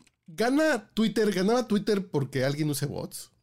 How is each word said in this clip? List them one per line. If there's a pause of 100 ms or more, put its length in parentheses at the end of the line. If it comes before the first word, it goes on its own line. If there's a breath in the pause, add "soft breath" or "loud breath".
(280)
¿gana
Twitter,
ganaba
Twitter
porque
alguien
use
bots? (120)